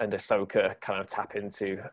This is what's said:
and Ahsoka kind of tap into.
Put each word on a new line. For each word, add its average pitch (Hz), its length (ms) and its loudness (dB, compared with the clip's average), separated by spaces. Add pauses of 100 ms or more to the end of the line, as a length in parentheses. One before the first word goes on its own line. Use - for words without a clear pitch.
and 107 100 0
Ahsoka 98 680 2
kind 98 180 -2
of 98 60 -4
tap - 320 -4
into. 98 420 -2 (140)